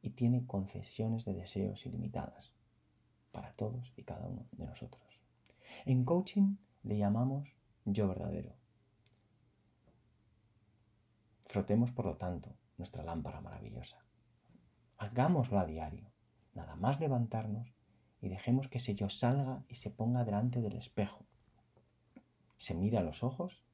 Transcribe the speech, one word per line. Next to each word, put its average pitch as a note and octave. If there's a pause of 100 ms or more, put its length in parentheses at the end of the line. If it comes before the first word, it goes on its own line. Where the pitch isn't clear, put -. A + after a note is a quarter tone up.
y -
tiene B2
concesiones A2
de G2
deseos G2
ilimitadas - (760)
para -
todos B2
y -
cada -
uno -
de -
nosotros. - (680)
En B2+
coaching G3 (260)
le G#2
llamamos B2 (360)
yo G2+
verdadero. D#2+ (3000)
Frotemos, A2
por -
lo E2
tanto, F2+ (220)
nuestra E2+
lámpara D#2+
maravillosa. - (920)
Hagámoslo B2
a F2+
diario, D#2 (420)
nada D#2+
más C3
levantarnos, A#2 (480)
y F#2+
dejemos A#2+
que -
ese G#2
yo G2+
salga C3
y A#2+
se -
ponga A#2+
delante A#2
del G#2
espejo. - (1300)
Se -
mira G#2
a F2+
los D#2
ojos B2+ (100)